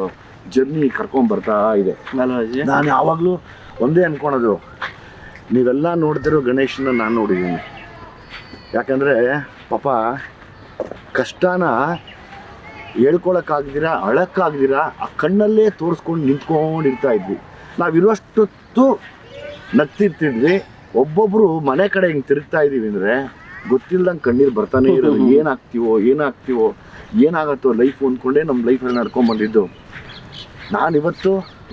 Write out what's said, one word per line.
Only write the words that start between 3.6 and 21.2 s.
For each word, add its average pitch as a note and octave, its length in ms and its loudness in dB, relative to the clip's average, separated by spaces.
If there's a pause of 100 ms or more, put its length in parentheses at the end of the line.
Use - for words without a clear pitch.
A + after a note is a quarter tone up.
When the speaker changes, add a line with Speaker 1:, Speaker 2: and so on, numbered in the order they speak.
Speaker 1:
ಒಂದೇ D#3+ 240 2
ಅನ್ಕೊಳೋದು, C3+ 560 0 (920)
ನೀವೆಲ್ಲ B2+ 420 2
ನೋಡ್ತಿರೋ D3+ 460 0
ಗಣೇಶನ C3 440 -2
ನಾನು A#2 300 0
ನೋಡಿದ್ದೀನಿ. F#2 680 -2 (920)
ಯಾಕಂದ್ರೆ C3+ 760 0 (200)
ಪಾಪ A#2 200 -4 (1200)
ಕಷ್ಟನ F3+ 500 -2 (1300)
ಹೇಳ್ಕೊಳಕ್ಕಾಗ್ದಿರ, D3+ 960 0
ಅಳಕ್ಕಾಗ್ದಿರ D3 880 0
ಆ D3+ 320 -4 (100)
ಕಣ್ಣಲ್ಲೇ G#3+ 540 2
ತೋರಿಸ್ಕೊಂಡು E3 540 -4
ನಿಂತ್ಕೊಂಡಿರ್ತಾ C#3+ 880 0
ಇದ್ವಿ. G2 280 -2 (400)
ನಾವಿರುವಷ್ಟೊತ್ತು G3+ 1200 2 (720)
ನಗ್ತಿರ್ತಿದ್ವಿ. D3+ 920 0 (300)
ಒಬ್ಬೊಬ್ರು E3+ 680 2